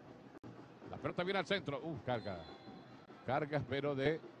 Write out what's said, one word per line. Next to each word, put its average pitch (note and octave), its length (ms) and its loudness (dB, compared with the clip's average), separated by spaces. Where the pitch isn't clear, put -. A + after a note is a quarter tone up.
La - 80 -4
pelota D#3 260 2
viene G3 140 2
al F3 80 4
centro, C#3+ 380 2
uh, D#3 200 -2
carga, G2+ 360 0
cargas, C#3+ 460 4
pero C#3 240 4
de C#3+ 260 6